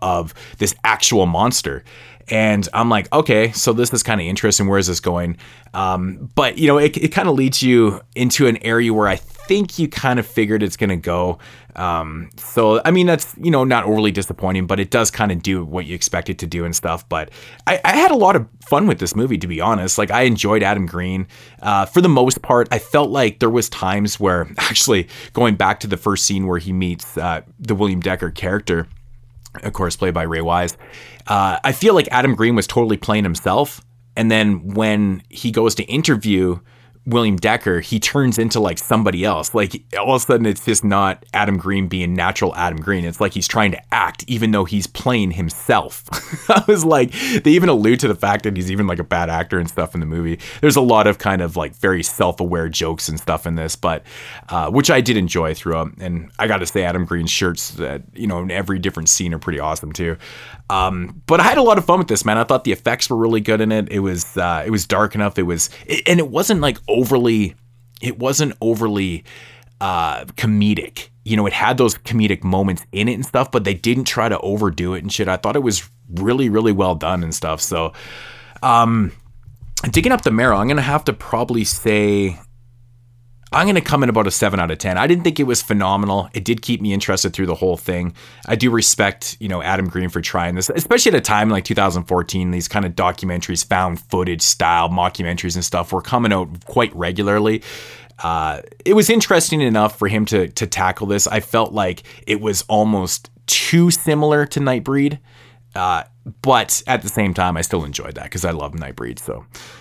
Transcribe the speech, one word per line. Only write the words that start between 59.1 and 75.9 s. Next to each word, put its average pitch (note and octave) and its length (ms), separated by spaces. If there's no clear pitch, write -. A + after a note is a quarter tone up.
are D#2+ 60
pretty D2+ 200
awesome D#2 340
too. E2 240
Um, F#2 580
but E3 140
I F3 40
had C4 140
a C#4 40
lot A3 160
of F3 60
fun F3+ 140
with F3 80
this, G#2+ 180
man. A2 140
I A#2 60
thought - 180
the A#2+ 80
effects A#2 400
were B2 60
really A2+ 240
good G#2+ 200
in A2 120
it. G#2+ 180
It G#2 100
was, F#2 360
uh, F2 280
it G2 60
was G#2 160
dark G2+ 300
enough. G#2 200
It G2 60
was, E2+ 260
it, - 200
and F3 140
it D3+ 80
wasn't, F3 320
like, C#3+ 260
overly, A#2 720
it A#2+ 200
wasn't C3 400
overly, G#2+ 640
uh, E2 460
comedic. G#2 720
You G#2+ 120
know, G#2 100
it F#2+ 60
had B2 240
those B2 220
comedic G#2+ 460
moments F#2+ 480
in G#2 160
it B2 60
and B2 120
stuff, B2+ 240
but A#2 140
they G#2 100
didn't B2 300
try A#2 240
to G2+ 100
overdo F#2+ 560
it E2+ 80
and G2+ 100
shit. G#2 140
I F#2 120
thought G#2+ 180
it D3 80
was G#2+ 240